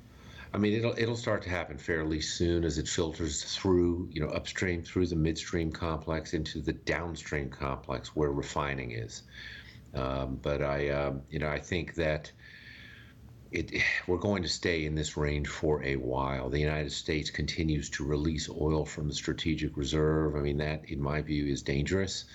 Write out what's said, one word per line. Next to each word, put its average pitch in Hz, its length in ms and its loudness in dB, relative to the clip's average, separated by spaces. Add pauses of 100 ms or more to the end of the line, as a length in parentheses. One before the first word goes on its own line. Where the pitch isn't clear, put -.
(540)
I 101 60 0
mean, 104 140 6
it'll, 117 220 2
it'll 117 200 2
start 104 280 0
to 87 60 -6
happen 80 300 -2
fairly 78 420 0
soon 85 420 2
as 78 140 2
it 76 100 0
filters 78 680 -2
through, 87 560 4
you 80 100 -4
know, 76 60 2
upstream, 87 560 -2
through 90 240 2
the 85 80 0
midstream 80 560 2
complex, 80 640 -2
into 78 260 -2
the 76 120 0
downstream 78 760 -2
complex 67 680 -6
where 76 160 4
refining 69 600 -2
is. 57 320 -8 (720)
Um, 67 480 -2
but 71 180 2
I, 71 280 2
um, 69 420 0
you 78 80 -2
know, 76 100 0
I 73 100 -2
think 82 360 -2
that 78 360 0 (1200)
it, 82 220 -4 (320)
we're 90 120 2
going 101 260 2
to 80 60 -2
stay 82 360 0
in 76 80 0
this 78 240 0
range 73 300 2
for 76 360 2
a 69 120 0
while. 65 560 0
The 71 80 2
United 76 320 2
States 76 400 -2
continues 76 600 0
to 76 140 -2
release 73 420 0
oil 76 380 2
from 76 220 -4
the 71 80 -2
Strategic 76 600 -2
Reserve. 78 600 4
I 73 60 0
mean, 71 160 2
that, 76 300 -2
in 71 140 -4
my 73 220 0
view, 73 240 0
is 67 160 0
dangerous. 78 720 0